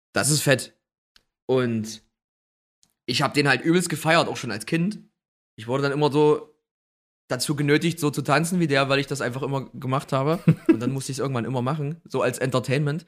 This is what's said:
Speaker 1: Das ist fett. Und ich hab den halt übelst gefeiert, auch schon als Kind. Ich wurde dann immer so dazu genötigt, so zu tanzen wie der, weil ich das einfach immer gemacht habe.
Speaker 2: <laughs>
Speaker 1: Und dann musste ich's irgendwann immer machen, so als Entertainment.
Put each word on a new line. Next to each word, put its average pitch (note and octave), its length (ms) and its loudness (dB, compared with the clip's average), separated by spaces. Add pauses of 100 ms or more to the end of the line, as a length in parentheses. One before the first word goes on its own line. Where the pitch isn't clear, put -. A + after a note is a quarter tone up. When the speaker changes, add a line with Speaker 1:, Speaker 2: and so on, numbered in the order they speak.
(140)
Speaker 1:
Das G#2 160 0
ist D3 120 2
fett. - 360 0 (680)
Und A#2 560 -2 (1040)
ich B2+ 160 -2
hab C#3 120 0
den C#3+ 140 2
halt C3 140 4
übelst F3 280 2
gefeiert, D#3 380 2
auch B2+ 100 -6
schon A#2+ 140 -8
als G#2 140 -8
Kind. F3 340 -2 (560)
Ich A2+ 120 -16
wurde C3+ 160 -2
dann C#3 80 0
immer D3 200 2
so D3+ 380 2 (760)
dazu D3 280 -2
genötigt, D3+ 440 2
so D3 100 0
zu C#3+ 120 -6
tanzen D#3+ 380 0
wie E3 80 2
der, C#3 220 2
weil C#3 100 2
ich C#3+ 80 -4
das C3+ 140 -6
einfach B2 220 -4
immer C3+ 280 -4
gemacht C3 420 -4
habe. C#3+ 260 0 (160)
Speaker 2:
<laughs> - 160 0
Speaker 1:
Und D#3 80 4
dann B2 120 -4
musste C3+ 200 -6
ich's C3 80 -6
irgendwann B2+ 260 -2
immer B2+ 160 -4
machen, D3 440 -4
so B2+ 160 -2
als A#2+ 180 0
Entertainment. C3+ 680 -2